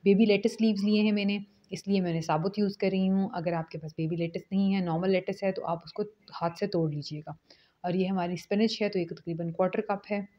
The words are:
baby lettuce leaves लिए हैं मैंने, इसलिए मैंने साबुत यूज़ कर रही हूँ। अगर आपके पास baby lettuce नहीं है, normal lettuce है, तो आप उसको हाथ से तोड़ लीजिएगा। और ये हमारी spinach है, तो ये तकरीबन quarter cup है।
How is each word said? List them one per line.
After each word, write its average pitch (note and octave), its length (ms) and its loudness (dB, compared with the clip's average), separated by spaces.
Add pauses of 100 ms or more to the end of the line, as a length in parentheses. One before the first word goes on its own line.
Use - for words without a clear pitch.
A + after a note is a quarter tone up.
baby G3+ 220 8
lettuce G#3 360 2
leaves G#3 220 2
लिए G#3+ 180 4
हैं G#3+ 100 4
मैंने, G3+ 280 0 (320)
इसलिए G3 300 0
मैंने E3+ 200 0
साबुत E3 380 0
यूज़ G3+ 180 0
कर F#3+ 140 0
रही F#3+ 160 2
हूँ। F#3+ 280 2
अगर E3+ 180 -2
आपके E3 240 -6
पास D#3+ 200 -10
baby D#3+ 180 -2
lettuce E3+ 280 -4 (100)
नहीं G3 200 2
है, G3 120 0
normal E3+ 240 0
lettuce F#3+ 340 0
है, F#3+ 80 0
तो F#3+ 100 -6
आप E3+ 240 -4
उसको - 180 -6 (300)
हाथ E3+ 260 -4
से G#3 80 -2
तोड़ E3 260 0
लीजिएगा। D3+ 440 -10 (460)
और F3+ 120 -2
ये F#3 120 2
हमारी F3+ 300 -2
spinach G#3+ 440 0
है, G#3 80 2
तो F#3+ 100 0
ये E3+ 60 0
तकरीबन E3+ 460 -6
quarter F#3 300 0
cup G3+ 200 -4 (100)
है। G3+ 160 -4 (120)